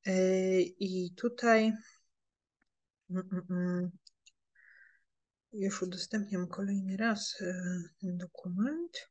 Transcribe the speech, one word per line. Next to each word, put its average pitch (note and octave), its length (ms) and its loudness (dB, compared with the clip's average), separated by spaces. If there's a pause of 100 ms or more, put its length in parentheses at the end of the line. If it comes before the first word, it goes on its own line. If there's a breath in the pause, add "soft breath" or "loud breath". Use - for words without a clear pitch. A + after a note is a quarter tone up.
E, F#3 540 4
i F#3 560 -2
tutaj, A3+ 560 4 (1400 loud breath)
mm, F#3 220 -4
mm, F3+ 180 -4
mm, F3+ 400 0 (1600 soft breath)
już G3 300 -2
udostępniam F#3 680 -2
kolejny G3 480 -2
raz, G#3+ 460 -2
e, F3+ 120 -4 (460)
ten F3+ 180 -4
dokument. A3+ 920 -4